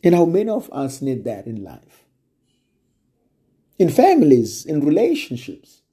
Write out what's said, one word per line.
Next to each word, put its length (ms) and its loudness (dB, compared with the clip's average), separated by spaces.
And 100 6
how 120 4
many 240 -2
of 240 -6
us 280 -8
need 220 -6
that 240 -10
in 160 -12
life? 420 -20
In 100 2
families, 760 4
in 180 -4
relationships. 1080 -4